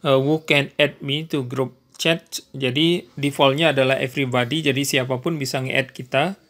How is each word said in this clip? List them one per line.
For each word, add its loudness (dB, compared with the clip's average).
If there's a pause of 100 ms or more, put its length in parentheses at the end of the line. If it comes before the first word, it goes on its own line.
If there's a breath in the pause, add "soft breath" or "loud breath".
eh, 4
who 0
can 2
add 2
me -4
to -2
group -4 (240)
chat. -2 (100)
Jadi 0
defaultnya 2
adalah 2
everybody, -2
jadi 0
siapapun -2
bisa -6
nge-add -2
kita -2 (260)